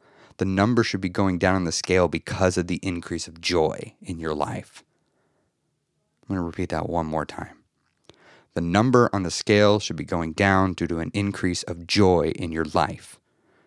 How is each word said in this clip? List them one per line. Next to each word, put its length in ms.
The 80
number 360
should 200
be 80
going 280
down 160
on 100
the 80
scale 360
because 480
of 100
the 160
increase 460
of 120
joy 600
in 180
your 160
life. 480
I'm 120
gonna 120
repeat 240
that 180
one 180
more 200
time. 320
The 60
number 520
on 100
the 80
scale 480
should 180
be 80
going 280
down 400
due 160
to 100
an 160
increase 500
of 220
joy 480
in 160
your 140
life. 560